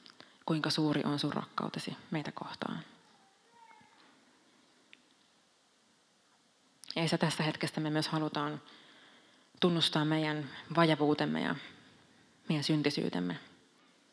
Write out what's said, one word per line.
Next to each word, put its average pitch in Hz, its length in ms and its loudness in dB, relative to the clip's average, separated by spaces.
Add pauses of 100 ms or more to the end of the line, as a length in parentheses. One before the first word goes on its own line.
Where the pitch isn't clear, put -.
(460)
kuinka 156 240 0
suuri 147 360 2
on 147 140 0
sun 147 140 0
rakkautesi - 640 -6 (140)
meitä 156 200 -4
kohtaan. - 480 -8 (4000)
Ja 160 80 2
Isä, 165 140 4
tässä 160 260 2
hetkessä 156 380 -2
me 156 80 0
myös 151 180 0
halutaan 151 540 -2 (1000)
tunnustaa 160 460 2
meidän 151 440 0 (260)
vajavuutemme 156 680 4
ja - 140 0 (920)
meidän 151 140 0
syntisyytemme. 143 760 0 (720)